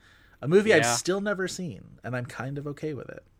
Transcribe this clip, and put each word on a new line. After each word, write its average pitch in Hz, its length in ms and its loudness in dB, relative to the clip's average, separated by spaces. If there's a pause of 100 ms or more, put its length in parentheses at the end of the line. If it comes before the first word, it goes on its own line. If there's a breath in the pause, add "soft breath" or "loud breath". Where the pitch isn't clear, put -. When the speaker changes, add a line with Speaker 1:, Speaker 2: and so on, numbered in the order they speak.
(420 soft breath)
Speaker 1:
A 127 60 -4
movie 208 260 6
I've 151 80 8
Speaker 2:
Yeah. 120 120 4
Speaker 1:
still 180 260 0
never 202 280 -2
seen, 117 560 -10
and 123 120 -6
I'm 123 100 -4
kind 135 320 -8
of 143 80 -8
okay 147 280 -6
with - 140 -10
it. - 160 -14 (160)